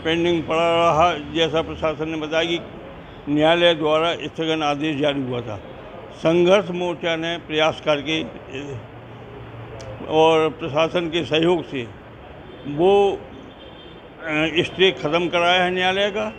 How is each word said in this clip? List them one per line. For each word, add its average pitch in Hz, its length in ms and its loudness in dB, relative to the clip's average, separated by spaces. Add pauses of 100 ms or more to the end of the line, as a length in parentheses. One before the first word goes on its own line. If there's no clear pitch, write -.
pending 170 380 2
पड़ा 170 320 2
रहा, 160 600 4
जैसा 160 280 2
प्रशासन 156 460 -4
ने 160 80 -4
बताया 156 280 0
कि 170 160 -2 (680)
न्यायालय 165 460 6
द्वारा 156 400 2
स्थगन 156 480 -2
आदेश 147 340 0
जारी 143 260 0
हुआ 123 180 -4
था। 113 160 -8 (600)
संघर्ष 175 540 4
मोर्चा 175 460 -2
ने 165 220 -4
प्रयास 156 460 0
करके, 151 380 0
अ, 135 540 -10 (1300)
और 160 400 4
प्रशासन 160 600 -2
के 160 160 -2
सहयोग 160 440 2
से 127 180 -6 (800)
वो, 185 460 4
अ, - 1300 -8 (120)
स्टे 180 320 2
ख़त्म 165 380 -2
कराया 175 360 2
है 180 60 0
न्यायालय 185 400 0
का। 214 280 -6